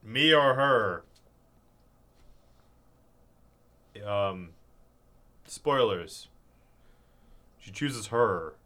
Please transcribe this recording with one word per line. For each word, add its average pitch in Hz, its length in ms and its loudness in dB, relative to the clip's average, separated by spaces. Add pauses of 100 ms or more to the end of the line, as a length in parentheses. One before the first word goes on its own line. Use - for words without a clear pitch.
me 135 320 2
or 139 200 4
her." 120 500 0 (3000)
Um, 98 440 -2 (960)
spoilers. 110 840 -2 (1300)
She - 120 -20
chooses 120 380 -6
her 98 460 0 (120)